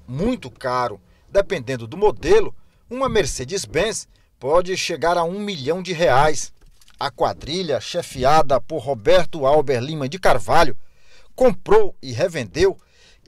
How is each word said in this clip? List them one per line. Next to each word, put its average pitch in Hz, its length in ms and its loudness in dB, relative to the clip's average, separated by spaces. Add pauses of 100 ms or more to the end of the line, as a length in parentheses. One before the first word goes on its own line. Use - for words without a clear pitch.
muito 175 420 -6
caro. 123 480 -4 (320)
Dependendo 131 560 -2
do 143 120 -12
modelo, 196 560 2 (340)
uma 254 220 -4
Mercedes-Benz 175 1000 -4 (300)
pode 175 360 0
chegar 170 440 -2
a 170 60 0
um 180 140 -4
milhão 185 440 -6
de 180 100 -8
reais. 151 580 2 (480)
A 139 120 -4
quadrilha, 143 680 -4
chefiada 139 800 2
por 160 200 -8
Roberto 139 680 2
Alber 139 380 2
Lima 147 260 -6
de 180 100 -10
Carvalho, 151 560 4 (640)
comprou 208 680 4
e 135 80 -12
revendeu 151 680 -2 (500)